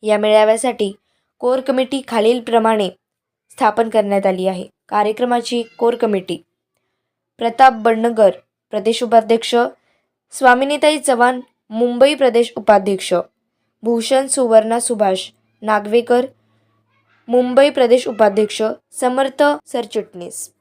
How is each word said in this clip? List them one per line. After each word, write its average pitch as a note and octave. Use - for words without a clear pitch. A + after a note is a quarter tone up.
या G#3+
मेळाव्यासाठी G#3+
कोर B3+
कमिटी C4
खालीलप्रमाणे A3+
स्थापन A3+
करण्यात G3+
आली F#3
आहे. F#3
कार्यक्रमाची A#3
कोर A#3+
कमिटी: G3+
प्रताप A#3
बंडगर A3
प्रदेश G#3+
उपाध्यक्ष, A3+
स्वामिनीताई C#4
चव्हाण B3
मुंबई A#3+
प्रदेश A#3+
उपाध्यक्ष, G3
भूषण A#3
सुवर्णा A3+
सुभाष G3+
नागवेकर A3
मुंबई B3+
प्रदेश B3+
उपाध्यक्ष, G#3+
समर्थ C4
सरचिटणीस G#3